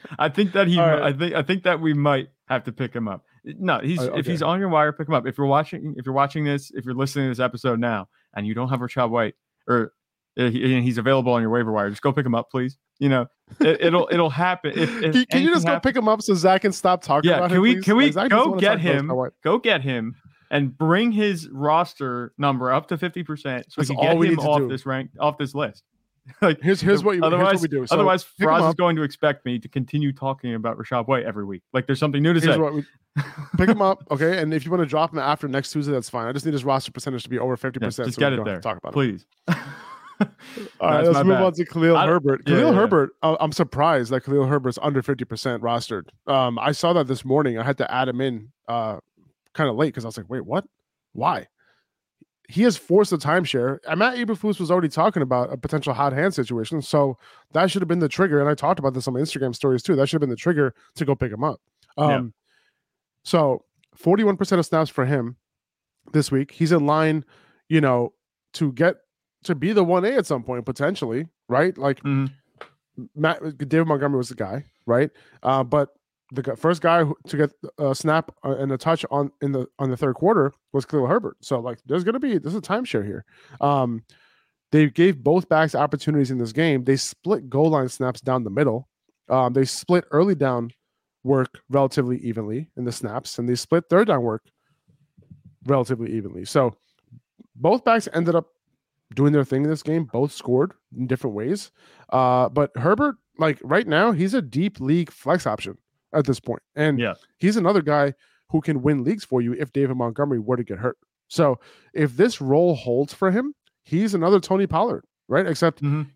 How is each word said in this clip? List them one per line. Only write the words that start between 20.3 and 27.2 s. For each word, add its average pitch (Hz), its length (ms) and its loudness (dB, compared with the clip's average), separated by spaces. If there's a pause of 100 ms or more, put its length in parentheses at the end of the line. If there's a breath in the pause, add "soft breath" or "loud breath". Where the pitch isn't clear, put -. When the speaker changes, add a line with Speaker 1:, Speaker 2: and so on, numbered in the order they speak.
Speaker 2:
and 139 260 0
bring 185 340 2
his 202 380 -2
roster 135 880 -2
number 131 340 0
up 147 160 0
to 175 100 -4
fifty 180 260 -6
percent 135 460 -8
so - 120 -6
Speaker 1:
That's 135 80 -2
Speaker 2:
we 139 60 -2
can 143 100 0
Speaker 1:
all 165 80 4
Speaker 2:
get 165 60 2
Speaker 1:
we 165 80 4
Speaker 2:
him 170 80 2
Speaker 1:
need 151 60 -2
to 147 60 -2
Speaker 2:
off 147 120 2
Speaker 1:
do. 135 100 -2
Speaker 2:
this 131 160 -8
rank, 131 340 -6
off 147 180 -2
this 139 180 -6
list. 139 320 -6
<laughs> - 60 -20 (480)
Like, 160 200 2
Speaker 1:
Here's, 185 200 2
here's 190 240 2
what 208 100 4
you, 175 60 0